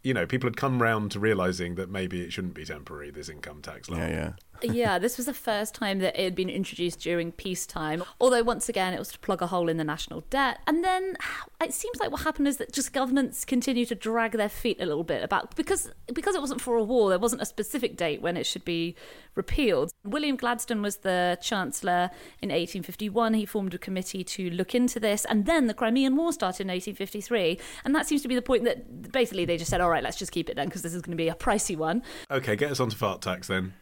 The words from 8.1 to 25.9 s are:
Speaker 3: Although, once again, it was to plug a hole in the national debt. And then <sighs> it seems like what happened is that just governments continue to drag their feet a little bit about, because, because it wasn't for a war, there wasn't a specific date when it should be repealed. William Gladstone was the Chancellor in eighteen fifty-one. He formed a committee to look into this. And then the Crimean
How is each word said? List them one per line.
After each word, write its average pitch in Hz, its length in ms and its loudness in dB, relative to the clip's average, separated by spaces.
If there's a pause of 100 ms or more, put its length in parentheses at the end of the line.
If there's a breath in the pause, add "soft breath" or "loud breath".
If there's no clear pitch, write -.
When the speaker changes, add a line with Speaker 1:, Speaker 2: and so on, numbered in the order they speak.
Speaker 3:
Although, 240 220 6
once 226 260 0
again, 185 240 0
it - 60 -4
was - 100 -6
to - 100 -14
plug 185 220 0
a 175 60 0
hole 175 200 2
in 160 80 2
the 160 80 0
national 156 460 -4
debt. 269 380 2
And 330 180 2
then 370 320 0 (200 loud breath)
<sighs> - 240 -10
it 330 120 -2
seems - 260 -6
like 415 120 -2
what 285 100 -4
happened 302 260 2
is 277 100 2
that - 140 -6
just - 220 -4
governments 262 500 2
continue 247 440 2
to 226 80 -2
drag 226 380 0
their 214 160 2
feet - 300 -2
a 190 60 0
little 156 180 0
bit 139 180 0
about, - 360 0
because, - 320 -2 (240)
because 370 220 0
it 330 60 0
wasn't 262 200 -4
for 233 160 2
a 226 60 4
war, 214 260 6
there 180 100 4
wasn't 226 220 0
a - 40 -2
specific - 520 -4
date 160 240 -2
when 175 160 0
it - 80 -2
should - 180 -4
be 170 320 -2 (400 loud breath)
repealed. 185 560 2 (140)
William 277 320 0
Gladstone 240 440 0
was 202 160 -2
the 180 440 2
Chancellor 180 680 0 (320 loud breath)
in 202 100 -4
eighteen 170 320 0
fifty-one. 220 500 0
He 214 120 2
formed 196 280 -2
a 175 40 -8
committee 185 460 -6
to 185 280 -4
look 185 240 -2
into 240 240 4
this. 214 260 2
And 208 200 2
then 302 220 6
the 214 60 2
Crimean 262 420 4